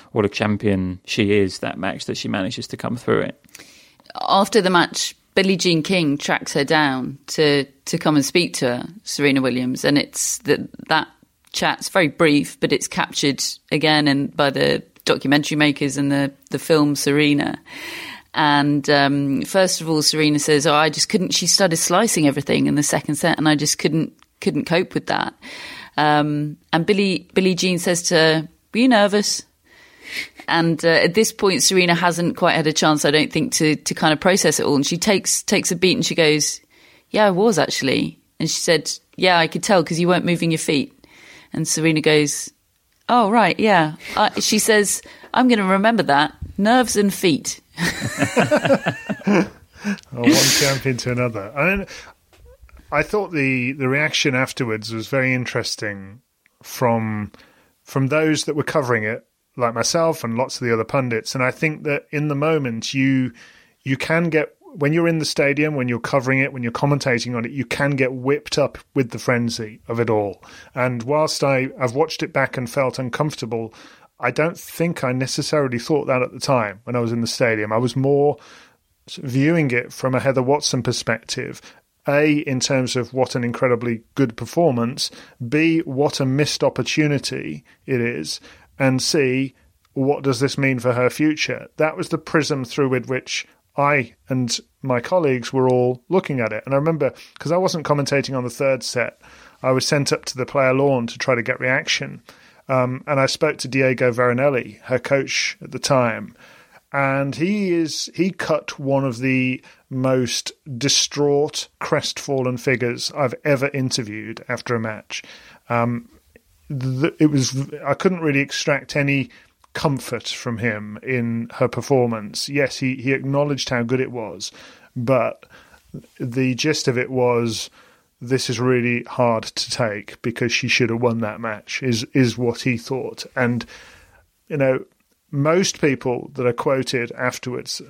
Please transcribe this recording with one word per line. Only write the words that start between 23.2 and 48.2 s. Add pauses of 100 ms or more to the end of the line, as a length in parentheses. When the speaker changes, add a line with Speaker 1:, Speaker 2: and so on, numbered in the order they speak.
Speaker 2:
"and
I
just
couldn't, (280)
couldn't
cope
with
that." (600)
Um, (160)
and
Billie,
Billie
Jean
says
to
her, (240)
"Were
you
nervous?" (1040)
And,
uh,
at
this
point,
Serena
hasn't
quite
had
a
chance,
I
don't
think,
to,
to
kind
of
process
it
all.
And
she
takes,
takes
a
beat
and
she
goes, (500)
"Yeah,
I
was
actually." (200)
And
she
said, (240)
"Yeah,
I
could
tell
'cause
you
weren't
moving
your
feet." (600)
And
Serena
goes, (580)
"Oh,
right,
yeah." (240)
Uh, (100)
she
says, (320)
"I'm
gonna
remember
that. (220)
Nerves
and
feet." (160)
<laughs> (2250)